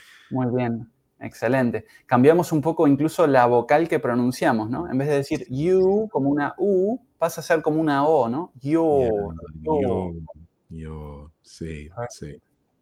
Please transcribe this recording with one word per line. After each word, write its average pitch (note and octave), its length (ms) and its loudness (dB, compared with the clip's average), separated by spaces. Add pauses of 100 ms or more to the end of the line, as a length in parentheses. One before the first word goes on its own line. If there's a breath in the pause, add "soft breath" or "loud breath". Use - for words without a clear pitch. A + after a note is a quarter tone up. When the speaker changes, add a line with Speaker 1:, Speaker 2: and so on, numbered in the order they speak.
(320 soft breath)
Speaker 1:
Muy B2+ 240 -2
bien. A#2+ 360 -4 (280)
Excelente. A#2 680 -2 (200 soft breath)
Cambiamos D#3 460 4
un D#3 100 0
poco D#3+ 260 2
incluso D#3 380 2
la C3 220 6
vocal B2 400 2
que D#3+ 120 -2
pronunciamos, B2 680 0
¿no? D3 200 -6
En B2+ 80 -2
vez C#3 100 0
de D3 80 0
decir C#3 340 -4
you F#3 600 2
como C#3 180 0
una C#3+ 280 -2
U, G3 420 0 (180)
pasa E3+ 240 -4
a - 20 -10
ser D#3+ 200 2
como D#3 180 0
una C#3+ 240 2
O, C#3+ 240 4
¿no? D3+ 220 -6 (100)
Yo, D3+ 380 2
Speaker 2:
Yeah, A#2+ 100 2 (520)
Speaker 1:
yo. D3+ 200 0
Speaker 2:
yo, F#2 320 -2 (560)
yo. D#2 600 -14 (100)
Sí, D#2 480 -14
Speaker 1:
Correcto. A#2+ 300 -12
Speaker 2:
sí. D2 220 -16 (400)